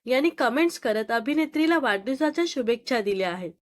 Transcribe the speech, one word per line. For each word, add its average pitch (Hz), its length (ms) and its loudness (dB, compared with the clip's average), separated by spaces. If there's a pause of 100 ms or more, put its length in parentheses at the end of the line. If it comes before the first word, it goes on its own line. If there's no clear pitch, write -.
यांनी 269 260 2
कमेंट्स 302 480 0
करत 220 320 -2
अभिनेत्रीला 302 680 0
वाढदिवसाच्या 269 680 0
शुभेच्छा 233 520 -2
दिल्या 190 300 -2
आहेत. 175 220 -8 (120)